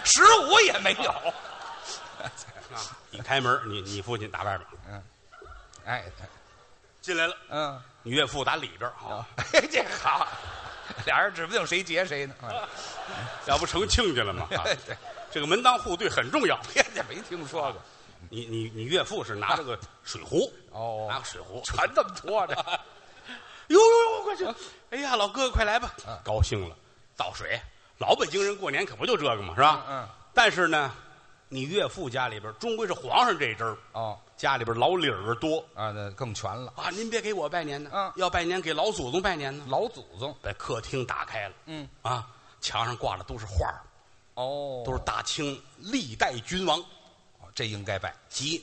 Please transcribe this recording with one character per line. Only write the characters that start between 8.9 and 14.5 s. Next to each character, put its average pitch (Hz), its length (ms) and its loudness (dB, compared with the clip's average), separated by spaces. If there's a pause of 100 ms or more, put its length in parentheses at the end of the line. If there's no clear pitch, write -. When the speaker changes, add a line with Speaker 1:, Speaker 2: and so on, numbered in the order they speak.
Speaker 2:
儿。 - 120 -14
Speaker 1:
哦。 110 280 -8
<laughs> - 240 -2
哎， 311 60 8 (100)
这 202 140 2
好。 151 420 0 (800)
俩 151 160 4
人 196 140 4
指 165 120 -4
不 185 60 -6
定 190 140 0
谁 180 160 0
劫 170 220 0
谁 143 220 -4
呢。 135 160 -12
嗯。 117 80 -8 (960)
Speaker 2:
要 139 100 6
不 160 80 2
成 190 240 0
亲 196 260 4
家 120 80 4
了 101 100 0
吗？ 85 160 -4
Speaker 1:
<laughs> 180 360 0